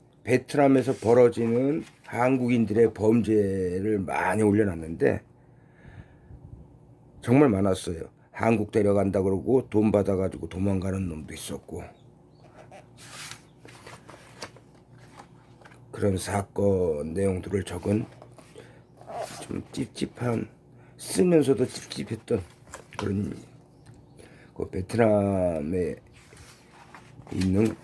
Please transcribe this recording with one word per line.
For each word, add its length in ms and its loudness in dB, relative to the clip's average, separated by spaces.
베트남에서 720 2
벌어지는 880 4
한국인들의 880 2
범죄를 1040 2
많이 420 -2
올려놨는데 800 2
정말 260 6
많았어요. 640 -2
한국 420 0
데려간다 500 2
그러고 460 0
돈 220 2
받아가지고 580 0
도망가는 600 -4
놈도 260 -10
있었고 480 -12
그런 260 0
사건 960 -2
내용들을 520 -2
적은 420 -2
좀 200 -10
찝찝한, 760 -6
쓰면서도 680 2
찝찝했던 760 -6
그런, 400 -4
그 140 -8
베트남에 1300 0
있는 520 2